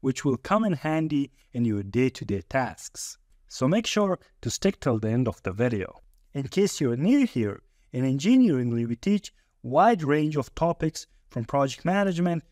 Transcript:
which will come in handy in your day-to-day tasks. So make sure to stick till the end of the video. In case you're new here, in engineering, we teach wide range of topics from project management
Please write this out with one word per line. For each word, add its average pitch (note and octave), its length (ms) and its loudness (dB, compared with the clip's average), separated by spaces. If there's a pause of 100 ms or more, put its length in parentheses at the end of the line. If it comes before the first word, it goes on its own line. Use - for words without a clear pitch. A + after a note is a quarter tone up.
which C3 240 -2
will C3+ 120 2
come G#3+ 280 0
in G3+ 80 0
handy D#3 580 -2 (220)
in A#2+ 120 0
your G#2 180 0
day-to-day G2+ 680 -2
tasks. - 680 -6 (320)
So - 200 -2
make A3 180 0
sure G3 320 0 (220)
to - 100 -6
stick - 300 -2
till A#2+ 180 0
the A2 120 -2
end A#2+ 180 0
of - 140 -8
the G2 100 -6
video. G#2+ 480 -2 (340)
In C#3 140 -6
case - 320 0
you're A#2+ 160 0
new A#3+ 300 4
here, G#2+ 360 -4 (300)
in B2+ 120 -2
engineering, C#3 680 4
we A#2 260 -2
teach - 360 -2 (300)
wide E3+ 400 4
range D3+ 340 2
of - 180 -4
topics D#3+ 520 -2 (240)
from A#2 140 -6
project C#3 400 -2
management F3 680 0